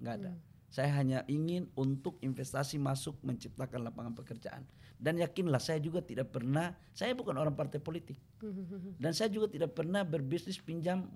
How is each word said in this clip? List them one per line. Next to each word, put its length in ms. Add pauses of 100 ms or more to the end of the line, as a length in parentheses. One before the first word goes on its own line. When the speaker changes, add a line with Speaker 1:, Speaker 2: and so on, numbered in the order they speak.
Speaker 1:
nggak 180
ada. 140
Speaker 2:
Hmm. 80 (280)
Speaker 1:
Saya 320
hanya 320
ingin 320 (160)
untuk 400
investasi 560
masuk, 480
menciptakan 640
lapangan 240
pekerjaan. 560 (320)
Dan 160
yakinlah 460
saya 180
juga 240
tidak 240
pernah, 480 (160)
saya 240
bukan 240
orang 160
partai 240
politik. 400 (160)
Speaker 2:
Hmm. 640
Speaker 1:
Dan 160
saya 160
juga 160
tidak 240
pernah 320
berbisnis 560
pinjam, 540